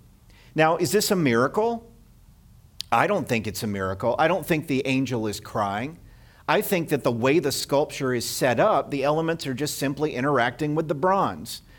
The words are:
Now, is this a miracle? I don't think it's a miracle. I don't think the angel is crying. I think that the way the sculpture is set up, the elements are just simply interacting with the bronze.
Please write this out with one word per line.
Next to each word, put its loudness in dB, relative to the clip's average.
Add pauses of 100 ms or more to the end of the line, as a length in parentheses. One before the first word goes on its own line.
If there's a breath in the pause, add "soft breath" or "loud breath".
(540 soft breath)
Now, 4
is 0
this 2
a 2
miracle? 2 (1000)
I 4
don't -2
think -2
it's -6
a -2
miracle. -2
I 4
don't -2
think 0
the 0
angel 0
is -4
crying. -4 (480 soft breath)
I 4
think 0
that 0
the 2
way 2
the 0
sculpture -2
is -4
set 0
up, 2
the -2
elements 0
are -4
just -4
simply -2
interacting 0
with -2
the -2
bronze. 0 (160 soft breath)